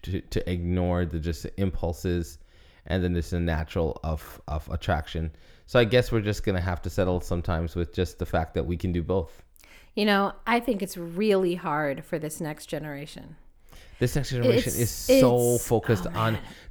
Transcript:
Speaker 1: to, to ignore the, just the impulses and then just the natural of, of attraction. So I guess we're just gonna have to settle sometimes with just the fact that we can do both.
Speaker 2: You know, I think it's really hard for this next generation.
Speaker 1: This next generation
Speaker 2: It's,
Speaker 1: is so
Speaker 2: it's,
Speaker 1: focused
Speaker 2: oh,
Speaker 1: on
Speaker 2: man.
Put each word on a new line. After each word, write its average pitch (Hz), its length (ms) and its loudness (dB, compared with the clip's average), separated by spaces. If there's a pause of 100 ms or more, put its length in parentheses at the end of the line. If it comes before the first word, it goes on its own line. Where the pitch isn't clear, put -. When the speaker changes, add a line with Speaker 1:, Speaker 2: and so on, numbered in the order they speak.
Speaker 1:
to, 92 180 -4
to - 300 -4
ignore 87 540 0
the, 82 140 -4
just 82 240 -4
the - 180 -8
impulses 87 760 -2 (480)
and 92 180 0
then 87 120 2
just 85 160 -2
the 87 80 0
natural 82 640 0
of, - 440 -6
of 76 220 -6
attraction. 80 640 -4 (340)
So - 140 4
I 120 60 6
guess 120 260 4
we're 117 100 2
just 104 220 -2
gonna 95 180 2
have 90 200 -2
to 90 80 -6
settle 90 320 0
sometimes 85 540 -2
with 87 180 -2
just - 260 -2
the 87 60 -4
fact 82 300 -2
that 82 100 0
we 87 100 -2
can 90 160 -2
do 85 100 0
both. 92 400 -4 (540)
Speaker 2:
You 208 100 0
know, 202 280 2 (120)
I 240 140 2
think 233 240 0
it's 185 140 -8
really 185 580 2
hard 156 480 -2
for 165 160 -4
this 151 220 -8
next 151 240 -8
generation. 151 720 -10 (640)
Speaker 1:
This 123 160 2
next 135 160 0
generation 127 380 4
Speaker 2:
It's, 120 100 -4
Speaker 1:
is 117 120 2 (300)
so 123 340 6
Speaker 2:
it's, 117 120 -2
Speaker 1:
focused 107 400 2
Speaker 2:
oh, - 120 -4
Speaker 1:
on 113 140 2
Speaker 2:
man. - 80 -4 (300)